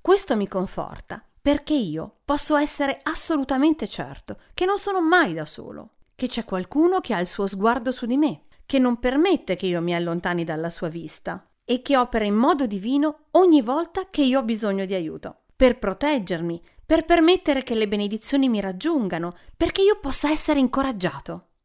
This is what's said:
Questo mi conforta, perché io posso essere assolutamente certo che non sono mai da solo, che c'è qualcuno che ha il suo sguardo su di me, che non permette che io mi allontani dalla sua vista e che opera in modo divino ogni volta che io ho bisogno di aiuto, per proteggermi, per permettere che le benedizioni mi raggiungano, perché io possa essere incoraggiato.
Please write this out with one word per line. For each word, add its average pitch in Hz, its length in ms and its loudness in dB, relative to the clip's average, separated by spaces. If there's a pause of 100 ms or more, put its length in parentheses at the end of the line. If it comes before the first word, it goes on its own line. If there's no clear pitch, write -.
Questo 359 360 2
mi 202 100 0
conforta, - 720 -8 (200)
perché 285 340 0
io 165 500 -4
posso 294 300 0
essere 285 480 0
assolutamente 294 880 0
certo 143 500 -12 (160)
che 359 120 -2
non 392 120 2
sono 381 220 -2
mai 320 340 4
da 156 100 -8
solo, - 500 -14 (200)
che - 140 -4
c'è - 160 -4
qualcuno 311 560 0
che 247 120 -6
ha 180 60 0
il 175 80 -2
suo 196 220 -4
sguardo 226 420 0
su 247 160 -6
di 240 100 -2
me, 277 280 0 (220)
che 269 120 0
non 247 220 2
permette 277 560 2
che 190 100 -6
io 175 140 0
mi 170 160 -2
allontani 170 480 -2
dalla 160 260 -6
sua 170 180 -6
vista 170 560 -10 (200)
e 247 180 -2
che 277 140 2
opera 247 280 0
in 208 120 0
modo 269 300 2
divino 262 680 -2
ogni 320 300 6
volta 330 480 -4
che 294 120 0
io 262 180 2
ho 240 40 -6
bisogno 208 400 -2
di 190 100 -6
aiuto, 160 440 -8 (240)
per 262 160 4
proteggermi, 190 840 -2 (240)
per 320 200 2
permettere 330 580 4
che 240 140 -4
le 220 100 0
benedizioni 208 640 0
mi 220 120 0
raggiungano, 185 760 -2 (200)
perché 339 240 -2
io 403 200 4
possa 285 280 2
essere 302 300 2
incoraggiato. 196 920 -4 (140)